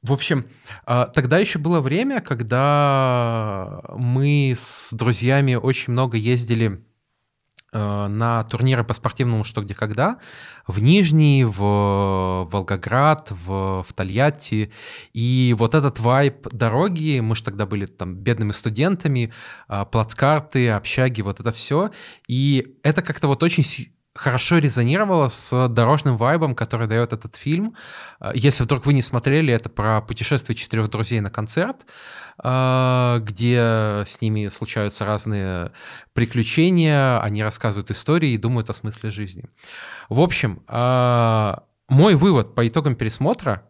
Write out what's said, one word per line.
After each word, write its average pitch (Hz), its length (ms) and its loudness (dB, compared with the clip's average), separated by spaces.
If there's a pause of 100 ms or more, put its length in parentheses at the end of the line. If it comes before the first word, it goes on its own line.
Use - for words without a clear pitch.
В 117 100 -4
общем, 139 360 -2 (380)
а, 123 200 2
тогда 131 320 0
ещё 185 220 0
было 165 200 2
время, 208 420 0
когда 120 1600 0 (160)
мы 131 600 2
с - 360 -6
друзьями 123 640 2
очень 123 380 -2
много 123 240 0
ездили, 113 640 0 (920)
э, 104 320 -2
на 113 360 0
турниры 120 400 0
по 110 100 -2
спортивному 117 520 -2
«Что, - 160 -8
где, 101 120 -10
когда» 123 460 -2 (480)
в 92 160 -4
Нижний, 151 640 6
в 98 1040 0
Волгоград, 107 800 0
в, 95 560 -4
в - 60 -18
Тольятти. 107 800 -2 (420)
И 123 440 2
вот 113 160 2
этот 143 260 0
вайб 135 520 2
дороги, 147 680 0
мы 110 140 0
ж 110 60 -8
тогда 101 240 -6
были 98 220 -4
там 90 280 -10
бедными 107 360 -2
студентами, 127 800 -2 (360)
а, 98 180 -6
плацкарты, 131 840 0
общаги, 113 540 -2
вот 98 160 -6
это 120 120 -4
всё. 156 380 -2 (380)
И 131 560 0
это 147 180 2
как-то - 260 -4
вот 139 140 2
очень 165 220 2
си-, - 280 -6 (240)
хорошо 135 440 2
резонировало 147 680 2
с 127 420 0
дорожным 123 480 2
вайбом, 139 360 0
который 113 340 -4
даёт 113 260 0
этот 110 220 -12
фильм. 190 380 -4 (460)
А, - 160 -8
если 123 280 2
вдруг 127 220 -2
вы 143 80 4
не 135 80 4
смотрели, 135 500 0
это 117 180 0
про 110 320 0
путешествие 113 540 -4
четырёх 110 360 -2
друзей 113 300 -2
на 101 100 -6
концерт, 170 460 -4 (600)
а, 127 840 2
где 110 840 2
с - 160 -8
ними 107 280 0
случаются 104 560 -4
разные 101 640 -4 (420)
приключения, 139 1080 2
они 107 220 -2
рассказывают 104 480 -4
истории 151 420 0
и 110 40 0
думают 113 320 -2
о 101 40 -6
смысле - 380 -8
жизни. 95 340 -10 (640)
В 117 120 0
общем, 135 460 0
а, 120 960 2 (260)
мой 165 260 8
вывод 147 400 4
по 120 120 2
итогам 139 280 0
пересмотра 120 760 -2